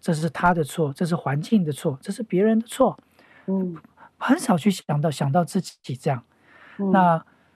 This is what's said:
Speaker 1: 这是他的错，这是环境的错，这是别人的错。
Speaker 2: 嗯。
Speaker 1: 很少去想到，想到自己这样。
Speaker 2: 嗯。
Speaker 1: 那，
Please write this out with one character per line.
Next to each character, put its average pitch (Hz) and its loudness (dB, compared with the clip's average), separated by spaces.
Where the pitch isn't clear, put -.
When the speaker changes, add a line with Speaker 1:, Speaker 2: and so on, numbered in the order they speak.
Speaker 1:
这 175 -2
是 156 -2
他 175 2
的 165 0
错， 147 -2
这 - -2
是 170 0
环 143 -2
境 202 2
的 151 -2
错， 139 -4
这 - -10
是 202 -8
别 185 0
人 220 4
的 226 -2
错。 - 0
Speaker 2:
嗯。 190 -4
Speaker 1:
很 - 0
少 - 0
去 202 2
想 151 -4
到， 156 0
想 139 -2
到 175 2
自 185 -2
己 - -12
这 151 -4
样。 123 -4
Speaker 2:
嗯。 196 -2
Speaker 1:
那， 180 4